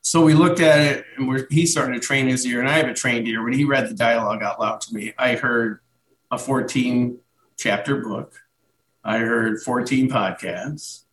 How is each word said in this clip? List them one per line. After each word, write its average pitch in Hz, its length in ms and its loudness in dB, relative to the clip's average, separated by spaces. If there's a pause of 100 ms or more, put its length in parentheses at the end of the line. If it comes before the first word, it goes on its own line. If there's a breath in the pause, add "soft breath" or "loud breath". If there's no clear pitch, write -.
So 165 220 4
we 156 100 8
looked 175 260 4
at 156 200 8
it, 143 240 0 (120)
and 131 100 -4
we're, 131 240 -2
he's 165 220 2
starting 127 220 -2
to 117 60 -6
train 135 280 0
his 127 180 0
ear, 120 140 -2
and 131 80 0
I 147 100 2
have 151 80 2
a 117 80 -6
trained 117 320 -2
ear. 113 160 -2
When 120 120 -2
he 143 100 2
read 135 260 2
the 113 40 -10
dialogue 113 460 0
out 104 200 -4
loud 107 220 -2
to 113 120 -12
me, 107 240 -8
I 127 160 2
heard 113 460 -2 (500)
a 123 80 -4
fourteen 123 800 -2 (400)
chapter 104 420 -2
book. - 340 -8 (680)
I 110 160 -2
heard 113 440 0
fourteen 127 460 0
podcasts. 98 920 -6 (100)